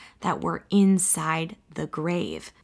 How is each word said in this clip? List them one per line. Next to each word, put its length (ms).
that 200
were 300
inside 880
the 120
grave? 680